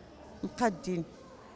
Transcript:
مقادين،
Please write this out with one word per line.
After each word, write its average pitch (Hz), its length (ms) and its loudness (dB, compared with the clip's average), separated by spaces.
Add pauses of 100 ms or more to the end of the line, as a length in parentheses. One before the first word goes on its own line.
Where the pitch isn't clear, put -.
(420)
مقادين، 185 640 4 (520)